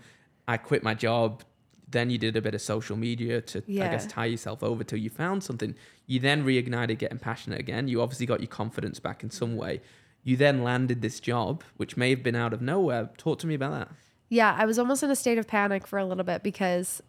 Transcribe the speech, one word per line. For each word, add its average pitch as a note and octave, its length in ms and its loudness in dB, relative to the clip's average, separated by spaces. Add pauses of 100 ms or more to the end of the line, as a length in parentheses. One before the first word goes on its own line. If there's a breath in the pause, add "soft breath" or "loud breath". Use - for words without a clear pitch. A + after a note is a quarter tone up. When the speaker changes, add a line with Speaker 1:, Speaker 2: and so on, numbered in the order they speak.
(480 loud breath)
Speaker 1:
I A2+ 100 2
quit - 260 0
my A2 100 2
job. A2+ 500 2 (460)
Then A#2+ 200 0
you B2 80 0
did A2 180 0
a A2+ 60 2
bit G#2+ 120 0
of G#2 80 -4
social G#2+ 360 -2
media A#2 440 -2
to, - 180 -8
I G3 280 -2
guess, A#2 160 0
Speaker 2:
Yeah. G#3+ 60 -8
Speaker 1:
tie A#2 160 -2
yourself A2+ 360 -2
over A2+ 220 0
till G#2+ 160 -4
you A2 100 -4
found F#3 340 -2
something. A#2 300 -4 (320 loud breath)
You B2 140 0
then C#3+ 260 4
reignited A#2+ 520 0
getting - 220 -4
passionate A2+ 400 -6
again. B2+ 280 -4
You A#2 140 0
obviously A#2+ 240 -2
got A#2 160 0
your E2+ 80 -6
confidence - 500 -6
back - 240 -8
in A2 60 -6
some A#2 260 -4
way. - 260 -4 (420 soft breath)
You B2+ 120 4
then C3+ 280 6
landed B2 380 2
this A2 200 -2
job, A#2+ 420 -2 (140)
which - 180 -6
may B2 140 2
have B2+ 140 2
been A#2+ 120 2
out A#2 180 0
of A2 80 -4
nowhere. C3+ 560 0
Talk D#3 220 -2
to E3 80 -4
me D#3 80 0
about C3+ 160 -2
that. C#3 180 -6 (400 loud breath)
Speaker 2:
Yeah, A3+ 300 6
I A3 60 6
was A3 120 4
almost B3+ 260 2
in C#4+ 60 2
a C4+ 60 4
state A#3 220 2
of A3 100 -2
panic G3+ 400 0
for G3+ 100 -4
a G3 80 0
little F#3 200 -2
bit F3+ 180 -2
because, F#3 640 0